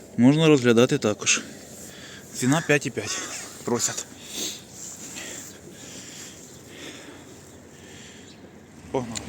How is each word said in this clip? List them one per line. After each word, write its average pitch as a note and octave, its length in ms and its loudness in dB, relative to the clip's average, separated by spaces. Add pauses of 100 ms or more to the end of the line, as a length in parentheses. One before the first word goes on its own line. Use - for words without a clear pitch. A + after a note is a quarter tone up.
(180)
Можна D3 300 8
розглядати B2 500 8
також. - 440 0 (920)
Ціна C#3+ 340 2
п'ять D3 180 4
і C#3+ 40 -2
п'ять G#2 280 -6 (460)
просять. - 420 -2 (4000)
Погнали. A#2 380 -4